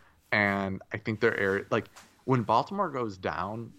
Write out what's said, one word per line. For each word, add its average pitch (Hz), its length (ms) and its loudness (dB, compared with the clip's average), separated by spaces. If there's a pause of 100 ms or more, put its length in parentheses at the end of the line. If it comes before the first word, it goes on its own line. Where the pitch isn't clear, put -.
(320)
and 98 480 2 (140)
I - 40 -6
think 107 240 -4
their 117 180 4
area, 98 320 2
like, 113 140 0 (400)
when 127 180 2
Baltimore 139 460 0
goes 120 280 -6
down, 98 600 -6